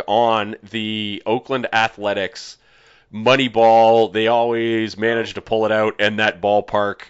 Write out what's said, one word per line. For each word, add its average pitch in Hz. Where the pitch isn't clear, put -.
on 110
the 107
Oakland 123
Athletics 101
money 123
ball? 113
They 110
always 113
manage 110
to 95
pull 110
it 107
out, 107
and 107
that 101
ballpark, 101